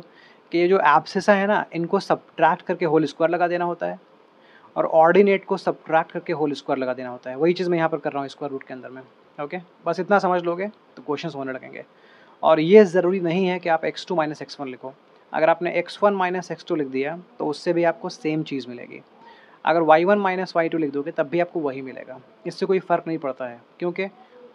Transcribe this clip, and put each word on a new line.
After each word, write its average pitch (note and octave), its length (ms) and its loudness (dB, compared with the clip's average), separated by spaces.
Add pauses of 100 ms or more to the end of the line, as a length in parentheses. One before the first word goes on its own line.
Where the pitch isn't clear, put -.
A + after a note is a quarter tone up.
(520)
कि E3 60 0
ये F3 100 4
जो F#3+ 200 4
abscissa D#3 460 4
है G3 140 2
ना, G3+ 260 0
इनको E3+ 260 -2
subtract E3 640 0
करके F3 240 -4
whole D#3 200 4
square D#3+ 260 0
लगा F3 160 0
देना F3 180 -2
होता F3 200 -4
है F3+ 140 -8 (760)
और D#3 120 0
ordinate F#3 580 6
को F#3+ 120 -4
subtract D#3+ 540 -2
करके E3+ 220 -8
whole D3 200 -2
square C#3 260 -6
लगा B2+ 140 -4
देना B2+ 160 -10
होता B2 200 -14
है। B2+ 60 -10
वही D#3+ 180 2
चीज़ F3 160 -4
मैं F3 80 2
यहाँ D#3+ 120 2
पर D#3+ 80 -2
कर D3 140 -6
रहा C#3 100 -6
हूँ C3+ 80 -10
square C#3+ 220 -12
root C3+ 120 -10
के - 100 -16
अंदर B2 160 -16
में। C3 120 -18 (380)
ओके, D3+ 200 -8 (260)
बस E3+ 140 -2
इतना F#3+ 200 2
समझ F3+ 240 0
लोगे F3 240 -4 (280)
तो - 80 -20
questions D3 320 -6
होने C3 180 -8
लगेंगे। B2+ 320 -16 (580)
और D#3 160 6
ये F#3+ 260 8
ज़रूरी F3+ 360 0
नहीं E3+ 240 0
है F3+ 140 -2
कि F3 100 -4
आप D#3+ 160 0
एक्स D3+ 220 -8
टू F#3 80 -4
माइनस D3+ 260 -2
एक्स - 180 -14
वन C#3 80 -10
लिखो, C3 260 -14 (400)
अगर D#3 160 2
आपने E3 240 0
एक्स E3+ 300 -6
वन G3+ 120 4
माइनस F3+ 360 -4
एक्स D#3+ 140 -12
टू F3 100 -4
लिख D3+ 140 -2
दिया C3+ 280 -4 (220)
तो D#3 80 -4
उससे D3+ 260 -2
भी E3+ 100 0
आपको E3 260 -2
same D#3 340 -4
चीज़ C3+ 260 -8
मिलेगी। B2 320 -16 (640)
अगर E3 160 2
वाई D#3+ 240 6
वन G#3 140 6
माइनस F#3+ 360 -2
वाई E3 140 2
टू E3 80 -2
लिख D3+ 140 -2
दोगे C#3+ 200 -6
तब D#3 180 -2
भी E3+ 100 0
आपको F3 200 -2
वही C#3 220 -4
मिलेगा, B2+ 380 -14 (280)
इससे F3 180 -6
कोई F#3+ 160 0
फ़र्क E3+ 260 -2
नहीं E3 100 -4
पड़ता C3 280 -6
है, A#2+ 160 -14 (180)
क्योंकि F3+ 280 -4 (460)